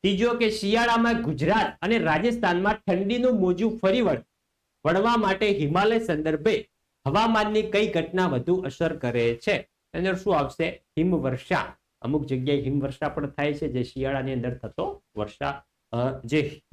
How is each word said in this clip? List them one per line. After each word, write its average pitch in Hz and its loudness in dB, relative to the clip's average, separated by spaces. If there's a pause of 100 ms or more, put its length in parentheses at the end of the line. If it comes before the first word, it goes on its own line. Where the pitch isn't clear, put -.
ત્રીજો 202 2
કે 233 2
શિયાળામાં 233 2
ગુજરાત 156 0
અને 220 2
રાજસ્થાનમાં 196 2
ઠંડીનું 214 0
મોજું 185 2
ફરી 208 2
વળ-, 151 0 (600)
પડવા 208 4
માટે 202 2
હિમાલય 196 2
સંદર્ભે 156 -2 (380)
હવામાનની 214 2
કઈ 208 0
ઘટના 170 0
વધુ 135 0
અસર 160 -4
કરે 117 0
છે? 170 -2 (240)
એની 175 -2
અંદર 185 0
શું 185 0
આવશે? - -4 (120)
હિમવર્ષા. 151 -2 (240)
અમુક 139 -2
જગ્યાએ 135 -2
હિમવર્ષા 135 -4
પણ 143 -6
થાય 147 -4
છે, 147 -6
જે 123 -2
શિયાળાની 135 -4
અંદર 123 -4
થતો - -8 (140)
વર્ષા, 139 -6 (260)
અ, 117 -4 (280)
જે 147 -2 (120)